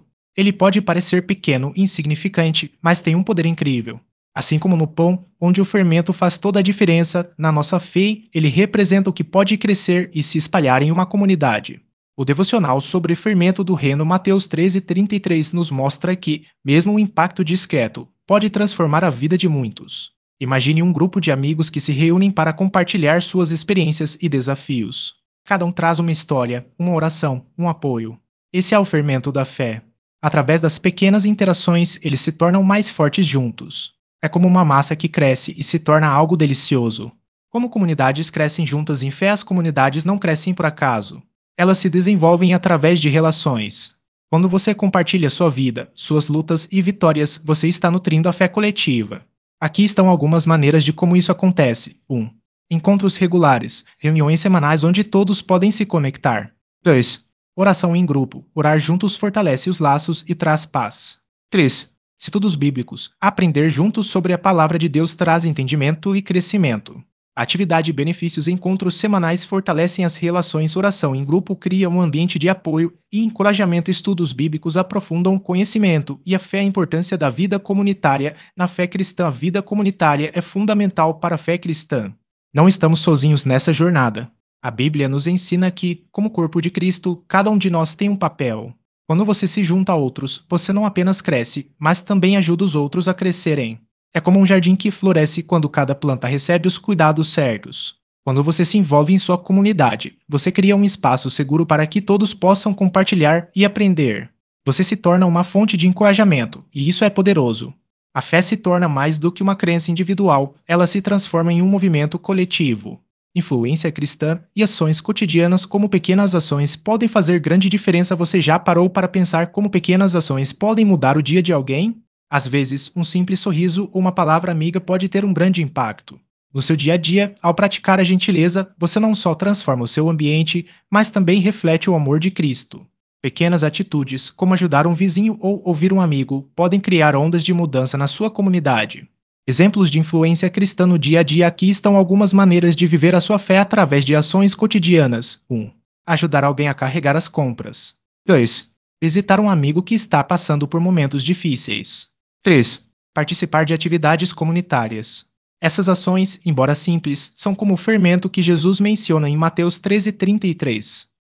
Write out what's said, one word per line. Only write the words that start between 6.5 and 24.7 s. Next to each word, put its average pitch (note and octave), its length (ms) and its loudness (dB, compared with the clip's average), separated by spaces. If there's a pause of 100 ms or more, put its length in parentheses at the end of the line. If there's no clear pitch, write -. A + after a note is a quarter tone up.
a G3 40 2
diferença, F3 720 0
na D#3 140 0
nossa D3+ 300 0
fé, G#3 380 -2 (140)
ele D#3+ 140 0
representa G3 640 2
o - 40 -2
que D#3 120 -4
pode G3 320 0
crescer F3+ 560 0
e D3+ 100 -2
se - 140 -4
espalhar C#3 440 2
em D3+ 80 0
uma F3+ 160 0
comunidade. E3+ 760 0 (340)
O C#3 80 -4
devocional C#3+ 560 0
sobre E3+ 360 -2
fermento F#3 480 0
do F3+ 100 -2
reino, C#3+ 320 0
Mateus F#3 420 0
treze, F3+ 320 0
trinta G3 360 -2
e G3 40 0
três, E3 320 -2
nos F3 180 -2
mostra C#3 460 -2
que, D#3 300 -6 (180)
mesmo E3 300 2
o G#3+ 60 2
impacto F3+ 440 0
discreto, C3 640 -4 (180)
pode G#3+ 240 2
transformar F3+ 540 0
a F3 60 2
vida D3 280 -2
de F3+ 120 0
muitos. - 600 -8 (280)
Imagine C3+ 420 0
um F3+ 120 2
grupo F3+ 260 0
de D#3+ 120 -2
amigos D3+ 380 -2
que D3 120 -6
se D3+ 100 -4
reúnem E3+ 400 2
para D#3+ 220 0
compartilhar F3 680 0
suas F3 300 -2
experiências D#3 680 -2
e E3+ 80 -2
desafios. C3 840 -6 (300)